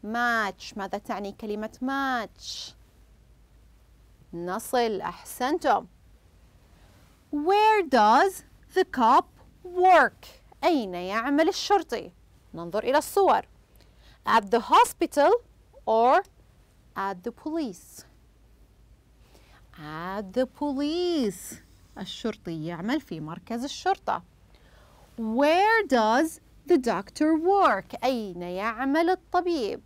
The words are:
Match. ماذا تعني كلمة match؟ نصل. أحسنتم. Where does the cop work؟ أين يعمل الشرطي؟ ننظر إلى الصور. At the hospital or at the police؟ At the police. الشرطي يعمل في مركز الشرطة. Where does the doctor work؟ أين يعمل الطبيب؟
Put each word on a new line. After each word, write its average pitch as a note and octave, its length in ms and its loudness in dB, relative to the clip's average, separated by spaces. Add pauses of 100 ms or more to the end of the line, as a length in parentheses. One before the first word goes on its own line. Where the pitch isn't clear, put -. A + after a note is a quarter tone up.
Match. A3+ 720 -4
ماذا G3 200 -8
تعني G#3 340 -10
كلمة G#3+ 500 -10
match؟ C4 920 -6 (1600)
نصل. G3+ 680 -4
أحسنتم. B3 840 -4 (1500)
Where G4+ 500 2
does C4 600 4 (320)
the F#4 100 2
cop B3+ 400 4 (380)
work؟ F4+ 600 4 (380)
أين C4 300 0
يعمل A3+ 560 0
الشرطي؟ C#4+ 640 -2 (420)
ننظر E3+ 300 -6
إلى C4 140 2
الصور. D#4 440 2 (840)
At G#3 260 0
the A#3 80 4
hospital E4 720 4 (540)
or B3 380 4 (720)
at F#3+ 280 -6
the A#3+ 80 -6
police؟ D4+ 720 -10 (1700)
At F3+ 560 -10
the B3+ 120 0
police. D4 1160 -4 (360)
الشرطي F3+ 680 -10
يعمل F3 360 -6
في D#3+ 180 -12
مركز F3 440 -10
الشرطة. C#4 600 -4 (960)
Where D#4+ 680 2
does B3 520 2 (280)
the F4 100 4
doctor B3+ 600 0
work؟ E4 680 2
أين G#3+ 380 -2
يعمل A3+ 680 -2
الطبيب؟ F4 760 -2